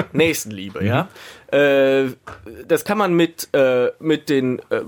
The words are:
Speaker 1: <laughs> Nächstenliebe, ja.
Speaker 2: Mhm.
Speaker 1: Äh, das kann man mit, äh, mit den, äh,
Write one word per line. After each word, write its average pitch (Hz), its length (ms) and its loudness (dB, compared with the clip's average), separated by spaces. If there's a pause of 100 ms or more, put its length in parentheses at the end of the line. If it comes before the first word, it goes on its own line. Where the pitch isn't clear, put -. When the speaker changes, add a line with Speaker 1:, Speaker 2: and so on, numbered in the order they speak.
Speaker 1:
<laughs> - 100 -18
Nächstenliebe, 107 680 -2
ja. 135 240 0 (440)
Speaker 2:
Mhm. - 60 2
Speaker 1:
Äh, 135 460 4 (600)
das 156 180 0
kann 202 140 -2
man 190 160 2
mit, 165 400 0
äh, 127 340 2 (100)
mit 151 300 -2
den, 127 320 0 (100)
äh, 113 180 -2